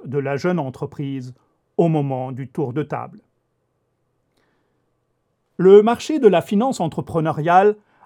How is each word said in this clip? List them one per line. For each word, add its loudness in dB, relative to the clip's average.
de -8
la -6
jeune -6
entreprise -12
au 0
moment -4
du -14
tour -8
de -6
table. -12
Le 8
marché -2
de 4
la 4
finance -2
entrepreneuriale 0